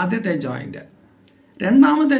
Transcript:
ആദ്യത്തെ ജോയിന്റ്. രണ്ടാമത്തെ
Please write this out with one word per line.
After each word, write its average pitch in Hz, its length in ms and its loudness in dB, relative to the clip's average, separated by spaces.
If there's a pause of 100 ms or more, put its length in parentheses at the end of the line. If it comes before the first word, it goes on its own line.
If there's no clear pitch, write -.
ആദ്യത്തെ 190 320 -4 (120)
ജോയിന്റ്. 123 380 -10 (840)
രണ്ടാമത്തെ 277 560 4